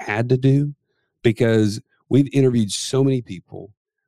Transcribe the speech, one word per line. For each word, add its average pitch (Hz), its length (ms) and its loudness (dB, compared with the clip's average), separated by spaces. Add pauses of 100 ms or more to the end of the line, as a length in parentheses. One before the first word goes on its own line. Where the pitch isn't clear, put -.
had 113 300 -4
to 131 60 2
do 139 380 2 (480)
because 113 580 2 (280)
we've 135 240 2
interviewed 120 400 2
so - 320 -2
many 131 180 0
people. 98 500 -16 (360)